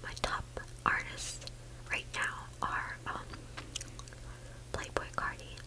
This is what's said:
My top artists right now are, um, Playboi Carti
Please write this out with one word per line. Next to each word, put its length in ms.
My 80
top 240
artists 600
right 140
now 300
are, 360
um, 140
Playboi 420
Carti 520